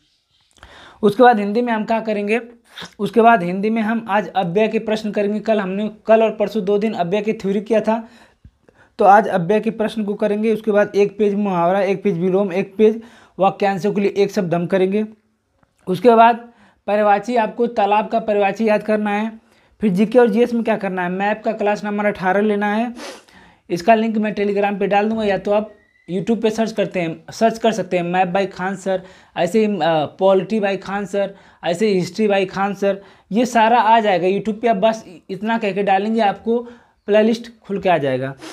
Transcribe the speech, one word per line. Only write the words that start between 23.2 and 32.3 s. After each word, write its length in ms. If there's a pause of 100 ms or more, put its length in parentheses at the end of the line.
इसका 240
लिंक 220
मैं 180
Telegram 460
पे 60
डाल 220
दूंगा, 160
या 140
तो 120
आप 220 (360)
YouTube 340
पे 80
सर्च 220
करते 280
हैं, 320
सर्च 260
कर 140
सकते 240
हैं, 80
मैप 280
by 140
खान 300
सर, 260 (340)
ऐसे 300
ही, 160
अ, 340
polity 440
by 180
खान 280
सर, 280 (300)
ऐसे 240
ही 140
history 280